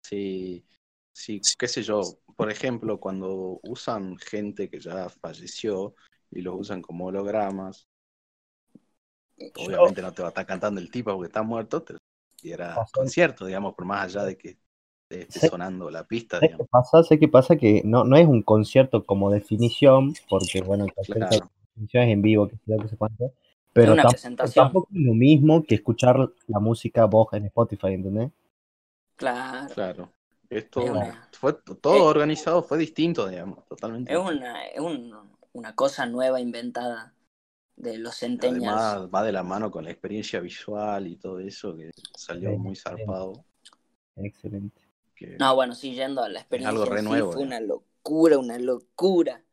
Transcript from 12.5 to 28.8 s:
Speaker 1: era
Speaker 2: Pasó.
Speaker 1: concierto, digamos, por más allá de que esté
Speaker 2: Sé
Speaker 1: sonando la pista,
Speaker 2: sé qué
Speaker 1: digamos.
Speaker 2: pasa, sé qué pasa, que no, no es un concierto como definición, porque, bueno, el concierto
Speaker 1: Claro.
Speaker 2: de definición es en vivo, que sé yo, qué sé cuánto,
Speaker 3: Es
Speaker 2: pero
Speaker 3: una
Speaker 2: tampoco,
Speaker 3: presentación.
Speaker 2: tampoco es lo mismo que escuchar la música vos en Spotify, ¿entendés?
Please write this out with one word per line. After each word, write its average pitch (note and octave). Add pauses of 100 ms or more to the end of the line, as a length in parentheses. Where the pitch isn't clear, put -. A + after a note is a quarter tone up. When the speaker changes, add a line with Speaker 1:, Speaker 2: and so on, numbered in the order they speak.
Speaker 1:
era E2+
Speaker 2:
Pasó. -
Speaker 1:
concierto, C3+
digamos, F#2+
por F2+
más G2
allá G2
de F#2+
que - (520)
esté F#2
Speaker 2:
Sé -
Speaker 1:
sonando F#2
la D#2+
pista, A2+
Speaker 2:
sé -
qué -
Speaker 1:
digamos. -
Speaker 2:
pasa, D#3
sé D#3
qué D3+
pasa, C#3
que G#2+
no, A2+
no C3
es E3
un A#2+
concierto G#2+
como G2
definición, C3 (160)
porque, F#2+
bueno, G2
el F#2+
concierto G2+
Speaker 1:
Claro. G#2+
Speaker 2:
de -
definición A2+
es A#2+
en G2+
vivo, G#2
que A2
sé -
yo, A2
qué G#2+
sé -
cuánto, A2
Speaker 3:
Es C3 (400)
Speaker 2:
pero A2
Speaker 3:
una D3
Speaker 2:
tampoco, A#2+
Speaker 3:
presentación. B2
Speaker 2:
tampoco C#3
es F3
lo A#2+
mismo D3+
que A#2
escuchar B2 (300)
la G#2
música A2+
vos A2
en G#2
Spotify, G2+
¿entendés? G2+ (840)